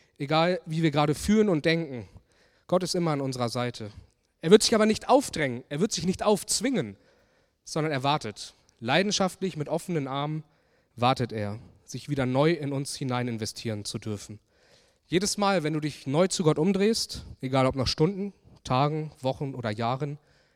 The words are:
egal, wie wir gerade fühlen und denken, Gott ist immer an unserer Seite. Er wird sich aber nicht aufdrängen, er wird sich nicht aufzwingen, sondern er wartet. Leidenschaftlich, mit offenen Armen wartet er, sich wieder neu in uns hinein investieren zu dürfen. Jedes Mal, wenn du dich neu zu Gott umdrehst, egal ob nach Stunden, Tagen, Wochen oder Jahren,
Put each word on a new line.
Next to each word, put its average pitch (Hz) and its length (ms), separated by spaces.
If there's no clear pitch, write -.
egal, 160 480
wie 165 180
wir 156 100
gerade 151 220
fühlen 208 360
und 156 160
denken, 147 420
Gott 180 160
ist 165 100
immer 175 160
an 139 100
unserer 127 300
Seite. 120 420
Er 165 100
wird 214 120
sich - 120
aber 214 120
nicht 220 240
aufdrängen, 151 580
er 147 120
wird 214 120
sich 160 140
nicht 185 160
aufzwingen, 190 720
sondern 156 300
er 131 100
wartet. 139 520
Leidenschaftlich, 180 800
mit 139 100
offenen 151 400
Armen 147 340
wartet 120 360
er, 104 260
sich - 240
wieder 135 160
neu 139 280
in 143 200
uns 135 240
hinein 123 320
investieren 110 560
zu - 140
dürfen. 107 400
Jedes 185 300
Mal, 196 280
wenn 156 100
du 151 60
dich 151 260
neu 156 220
zu - 160
Gott 151 140
umdrehst, 196 680
egal 131 240
ob 131 100
nach 123 120
Stunden, 196 440
Tagen, 147 460
Wochen 131 360
oder 117 140
Jahren, 131 480